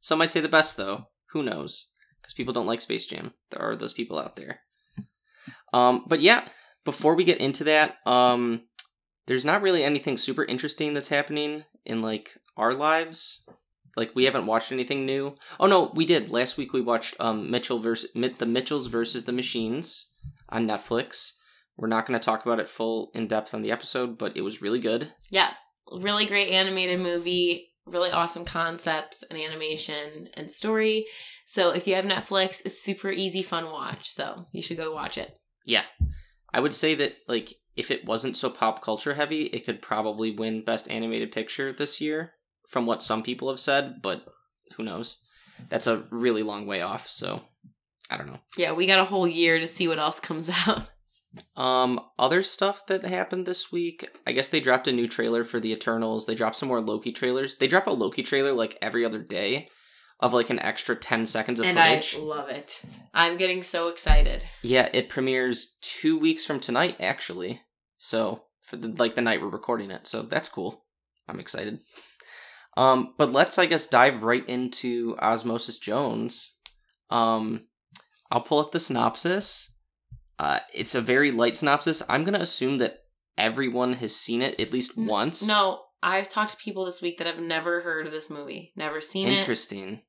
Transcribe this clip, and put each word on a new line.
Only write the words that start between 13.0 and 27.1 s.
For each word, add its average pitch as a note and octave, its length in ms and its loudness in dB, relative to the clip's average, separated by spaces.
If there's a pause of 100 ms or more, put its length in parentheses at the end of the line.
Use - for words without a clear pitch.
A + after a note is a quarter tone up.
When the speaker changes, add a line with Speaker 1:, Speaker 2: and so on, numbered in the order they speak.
Speaker 1:
Like, A2+ 180 -4
we B2+ 100 4
haven't C3 220 2
watched A2+ 260 2
anything C3 320 -2
new. C#3 320 -2 (240)
Oh, F3+ 60 2
no, F#3 280 4
we D#3+ 120 2
did. D#3+ 240 2
Last B2 260 0
week C3 160 -6
we C3 80 2
watched, A2+ 400 0
um, G#2+ 300 0
Mitchell A#2+ 280 0
versus A2+ 360 -2
Mi-, A#2+ 140 0
The B2 180 -4
Mitchells B2+ 400 0
versus A#2 380 -2
the B2 80 -4
Machines B2 760 -4 (420)
on A2+ 180 -2
Netflix. A2+ 640 -4 (440)
We're A2+ 120 -6
not A2+ 180 0
gonna B2 120 -2
talk A2+ 260 -2
about A#2 140 2
it G#2 100 -2
full A2+ 460 -4
in A2+ 140 -4
depth G#2+ 260 -2
on A2 80 -6
the G#2+ 80 -2
episode, A#2+ 480 -4
but - 180 -6
it - 40 -6
was G#2 220 -6
really A#2 180 0
good. A#2+ 320 -2 (180)
Speaker 2:
Yeah, F#3+ 220 4 (400)
really G#3 340 0
great G3+ 240 0
animated F#3 500 2
movie, F3 720 0 (140)